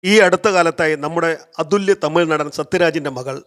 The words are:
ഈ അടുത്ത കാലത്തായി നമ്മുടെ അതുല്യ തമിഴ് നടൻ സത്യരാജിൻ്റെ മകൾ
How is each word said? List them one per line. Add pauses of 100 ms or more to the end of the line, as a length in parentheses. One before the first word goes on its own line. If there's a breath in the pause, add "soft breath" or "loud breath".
ഈ (120)
അടുത്ത
കാലത്തായി (100)
നമ്മുടെ (320)
അതുല്യ (100)
തമിഴ്
നടൻ (120)
സത്യരാജിൻ്റെ
മകൾ (120)